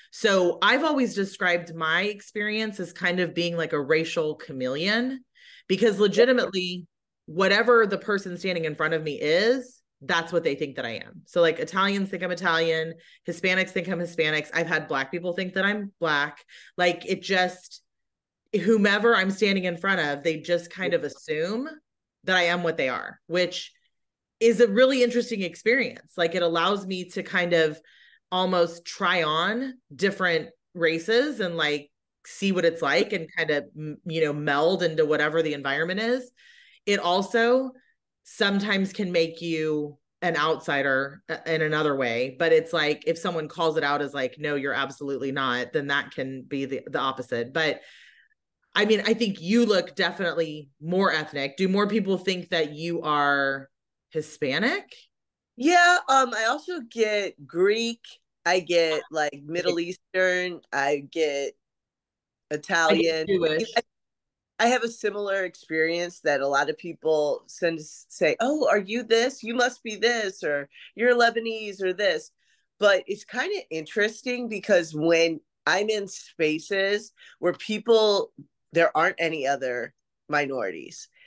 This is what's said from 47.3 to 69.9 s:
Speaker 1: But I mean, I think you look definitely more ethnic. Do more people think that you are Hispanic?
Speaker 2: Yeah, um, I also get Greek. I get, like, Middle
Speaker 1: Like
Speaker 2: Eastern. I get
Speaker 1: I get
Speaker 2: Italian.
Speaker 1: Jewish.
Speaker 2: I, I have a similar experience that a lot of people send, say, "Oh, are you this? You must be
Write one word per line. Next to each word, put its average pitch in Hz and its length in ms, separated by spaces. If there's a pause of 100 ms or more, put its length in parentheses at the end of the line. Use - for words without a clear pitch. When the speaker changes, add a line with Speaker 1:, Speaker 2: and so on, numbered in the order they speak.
Speaker 1:
But 151 280 (960)
I 208 100
mean, 214 200
I 220 80
think 220 280
you 220 240
look 196 300
definitely 165 760 (120)
more 180 300
ethnic. 143 460
Do 190 100
more 202 200
people 196 300
think 180 320
that 156 240
you 165 280
are 139 680 (420)
Hispanic? 160 800 (640)
Speaker 2:
Yeah, 349 520
um, 262 280
I 220 100
also 302 360
get 214 680
Greek. 220 540 (440)
I 185 140
get, 165 520
like, 147 320
Middle 170 320
Speaker 1:
Like 170 100
Speaker 2:
Eastern. 180 760 (100)
I 143 400
get 143 420 (1400)
Speaker 1:
I 160 60
get 165 100
Speaker 2:
Italian. 160 220
Speaker 1:
Jewish. 165 360 (120)
Speaker 2:
I, 170 60 (800)
I 226 80
have 240 160
a 233 60
similar 202 540
experience 170 800
that 143 200
a 135 60
lot 143 220
of 156 80
people 151 720
send, 165 340
say, - 580
"Oh, 277 300
are 214 100
you 208 240
this? 233 400
You 233 120
must 247 280
be 214 120